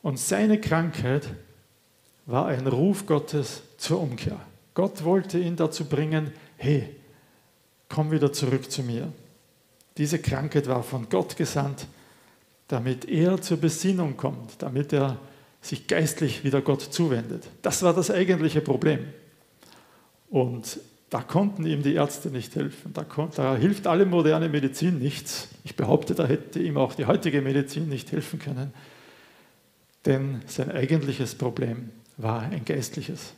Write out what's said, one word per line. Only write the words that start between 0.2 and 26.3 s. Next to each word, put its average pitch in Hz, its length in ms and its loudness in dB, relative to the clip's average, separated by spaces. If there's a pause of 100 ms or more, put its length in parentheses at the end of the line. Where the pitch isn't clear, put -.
Krankheit 160 680 0 (960)
war 127 200 0
ein 131 200 -2
Ruf 156 400 2
Gottes 147 560 -2 (140)
zur 175 240 -2
Umkehr. 120 400 -4 (340)
Gott 190 300 0
wollte 180 340 2
ihn 170 180 0
dazu 160 280 0
bringen, 151 480 0 (240)
"Hey, 135 400 0 (920)
komm 156 220 0
wieder 143 220 4
zurück 131 380 0
zu 139 120 -4
mir." 123 300 -4 (840)
Diese 151 200 0
Krankheit 143 500 0
war 123 140 2
von 117 280 -6
Gott 185 260 0
gesandt, 139 500 -2 (840)
damit 127 380 -2
er 180 360 2
zur 165 160 0
Besinnung 165 580 2
kommt, 131 460 -6
damit 143 300 -2
er 135 260 2 (420)
sich - 260 -8
geistlich 156 580 0
wieder 135 180 2
Gott 139 180 2
zuwendet. 120 680 -2 (120)
Das - 220 0
war 175 100 6
das 170 180 2
eigentliche 165 520 2
Problem. 139 380 2 (1300)
Und 123 480 0 (320)
da 117 120 -4
konnten 196 440 0
ihm 147 160 0
die 143 120 4
Ärzte 151 340 0
nicht 127 260 -6
helfen. - 380 -6
Da 151 100 -8
kon-, 151 320 -4
da 131 220 2
hilft 190 320 2
alle 180 180 6
moderne 165 420 4
Medizin 147 520 0
nichts. - 480 -4 (160)
Ich - 100 -16
behaupte, - 400 2
da - 100 2
hätte 147 360 0